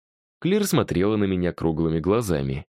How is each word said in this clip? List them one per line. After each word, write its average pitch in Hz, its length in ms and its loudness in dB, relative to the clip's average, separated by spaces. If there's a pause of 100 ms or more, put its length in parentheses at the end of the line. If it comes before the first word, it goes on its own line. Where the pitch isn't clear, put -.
(400)
Клер 202 260 0
смотрела 107 500 0
на 104 80 0
меня 90 280 0
круглыми 80 480 0
глазами. 78 640 -2 (120)